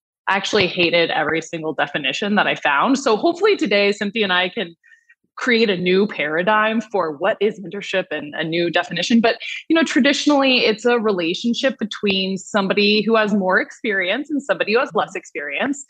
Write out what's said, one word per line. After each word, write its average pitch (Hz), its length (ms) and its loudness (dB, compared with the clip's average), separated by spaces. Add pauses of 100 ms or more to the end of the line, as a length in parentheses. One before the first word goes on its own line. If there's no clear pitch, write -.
(300)
actually 196 380 0
hated 165 420 2
every 156 320 -2
single 156 320 -8
definition 151 640 -2
that 170 120 2
I 143 80 0
found. 156 440 2
So 233 180 2
hopefully 349 400 2
today, 202 340 2
Cynthia 208 320 -2
and 190 100 -2
I 180 160 0
can 175 260 -8 (600)
create 226 340 2
a 185 80 2
new 185 280 2
paradigm 214 760 0
for 165 340 -4
what 190 240 -2
is 202 220 -2
mentorship 190 500 -4
and 147 240 -8
a 156 80 -4
new 170 260 0
definition. 175 520 0
But, 226 160 2 (320)
you 320 60 2
know, 330 80 4
traditionally, 269 840 2
it's 214 180 0
a 240 160 2
relationship 208 800 -2
between 196 580 -2
somebody 208 680 2
who 220 120 2
has 214 180 2
more 185 280 2
experience 208 680 -4
and 285 140 -4
somebody 190 300 0
who 233 60 4
has 269 140 -4
less 170 220 0
experience. 165 760 -6